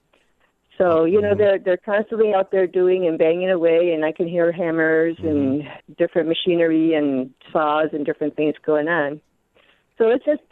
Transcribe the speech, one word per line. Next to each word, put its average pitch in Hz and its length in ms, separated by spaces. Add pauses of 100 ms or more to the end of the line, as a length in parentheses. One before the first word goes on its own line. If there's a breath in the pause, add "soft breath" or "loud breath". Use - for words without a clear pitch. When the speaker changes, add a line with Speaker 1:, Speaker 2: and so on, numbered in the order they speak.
(800)
Speaker 1:
So, 165 260
you 190 160
know, 208 100
Speaker 2:
Mm-hmm. 196 80
Speaker 1:
they're, 196 220
they're 185 160
constantly 214 580
out 190 160
there 190 160
doing 185 400
and 160 120
banging 175 320
away, 165 420
and 156 120
I 156 80
can 175 140
hear 170 240
hammers 165 720
and 147 420
Speaker 2:
Mm-hmm. - 340
Speaker 1:
different 170 320
machinery 165 680
and 135 380 (200)
saws 156 400
and 147 120
different 151 320
things 151 200 (100)
going 151 220
on. 151 320 (760 soft breath)
So 226 120
it's 240 160
just 202 280